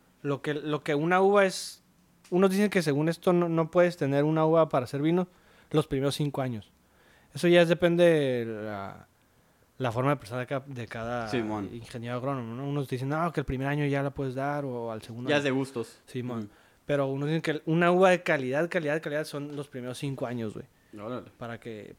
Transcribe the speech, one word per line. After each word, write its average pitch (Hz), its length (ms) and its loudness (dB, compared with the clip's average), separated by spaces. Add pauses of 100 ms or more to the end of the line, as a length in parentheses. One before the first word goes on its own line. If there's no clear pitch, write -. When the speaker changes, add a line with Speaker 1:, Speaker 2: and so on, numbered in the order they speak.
(220)
Speaker 1:
lo 143 200 -4
que, 151 120 -4
lo 151 280 -4
que 151 140 0
una 175 260 2
uva 196 240 6
es, - 380 -6 (460)
unos 190 220 4
dicen 202 180 2
que 185 120 2
según 151 280 2
esto 175 240 2
no, 175 160 4
no 160 200 2
puedes 175 280 4
tener 143 260 2
una 160 220 2
uva 160 240 6
para 131 160 0
hacer 143 160 -4
vino 175 260 2 (440)
los 151 160 2
primeros 139 280 0
cinco 143 260 -2
años. 120 300 -6 (640)
Eso 170 160 2
ya 175 120 10
es, 165 60 6
depende 170 380 4
de 135 400 4
la, 104 640 -8 (680)
la 127 140 -2
forma 127 200 0
de 147 40 2
pensar 120 240 -8
de 123 80 -6
ca-, 135 180 -6
de 123 220 -10
cada 117 400 -6
Speaker 2:
Simón. 107 460 -4
Speaker 1:
ingeniero 117 420 -10
agrónomo, 123 400 -6
¿no? 135 100 -10
Unos 143 220 -4
dicen, 131 220 -4
"No, 156 240 -2
que 156 80 -4
el - 40 -4
primer 135 220 -4
año 147 180 0
ya 139 160 0
la 139 100 -4
puedes 135 240 -6
dar", 143 280 -4
o 120 300 -6
al 110 80 -10
segundo 120 280 -8
Speaker 2:
Ya 147 60 2
Speaker 1:
año. 143 40 2
Speaker 2:
es 143 40 -2
de 139 80 0
gustos. 131 560 -4
Speaker 1:
Simón. 123 360 -8
Speaker 2:
Ujú. 104 60 -14 (360)
Speaker 1:
Pero 143 220 0
unos 139 220 -4
dicen 160 140 -2
que 151 240 -2
una 175 240 4
uva 185 180 6
de 175 140 2
calidad, 147 440 0
calidad, 160 320 -2
calidad 151 260 -4
son 147 300 -10
los 143 120 -8
primeros 127 320 -10
cinco 135 260 -6
años, 117 300 -4
güey. - 100 -14 (340)
Speaker 2:
Órale. 113 380 -10
Speaker 1:
Para 117 220 -12
que, 107 400 -14